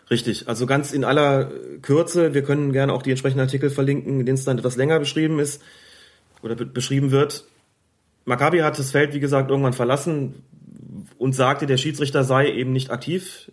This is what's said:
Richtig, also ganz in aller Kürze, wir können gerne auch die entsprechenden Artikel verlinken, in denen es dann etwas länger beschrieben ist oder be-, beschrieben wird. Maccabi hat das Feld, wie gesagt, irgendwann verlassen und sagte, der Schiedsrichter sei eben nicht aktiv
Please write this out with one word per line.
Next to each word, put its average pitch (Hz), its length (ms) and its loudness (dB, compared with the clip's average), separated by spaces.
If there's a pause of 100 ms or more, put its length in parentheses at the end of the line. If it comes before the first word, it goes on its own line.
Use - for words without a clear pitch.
Richtig, 120 400 -2
also 120 160 -4
ganz 139 260 0
in 131 140 -2
aller 139 460 2 (300)
Kürze, 165 520 2
wir 139 80 2
können 143 320 0
gerne 135 180 2
auch 117 100 -2
die 135 100 -2
entsprechenden 131 340 0
Artikel 135 240 0
verlinken, 139 500 -2
in 123 60 0
denen 131 120 0
es 131 60 -4
dann 131 140 0
etwas 123 180 -2
länger 151 240 2
beschrieben 156 400 0
ist 143 220 -4 (800)
oder 113 140 -6
be-, 135 100 -6
beschrieben 135 460 -2
wird. 143 340 2 (800)
Maccabi 143 340 2
hat 151 180 2
das 135 140 -4
Feld, 143 220 2
wie 143 80 -4
gesagt, 135 280 2
irgendwann 135 220 2
verlassen 135 720 -2 (760)
und 131 160 0
sagte, 135 320 2
der 135 120 2
Schiedsrichter 143 480 0
sei 135 260 4
eben 127 220 -2
nicht 131 180 -2
aktiv 156 600 -8